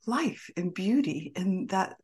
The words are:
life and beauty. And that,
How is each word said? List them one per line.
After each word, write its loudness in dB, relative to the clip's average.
life -2
and -2
beauty. 2
And 0
that, 0